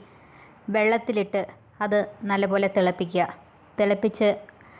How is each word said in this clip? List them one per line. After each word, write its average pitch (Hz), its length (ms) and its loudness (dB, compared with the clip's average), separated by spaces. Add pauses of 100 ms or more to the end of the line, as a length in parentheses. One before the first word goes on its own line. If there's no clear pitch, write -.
(760)
വെള്ളത്തിലിട്ട് 214 640 0 (440)
അത് 208 120 2 (320)
നല്ലപോലെ 196 460 2
തിളപ്പിക്കുക. 180 480 0 (540)
തിളപ്പിച്ച് 208 520 2 (500)